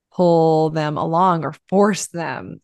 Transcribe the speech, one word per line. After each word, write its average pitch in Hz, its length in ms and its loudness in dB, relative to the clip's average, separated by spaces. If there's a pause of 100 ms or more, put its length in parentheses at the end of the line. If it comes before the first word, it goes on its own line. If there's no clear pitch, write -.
(120)
pull 160 580 2
them 151 260 -4
along 165 480 0
or 143 80 -6 (160)
force 196 380 0
them 143 580 -10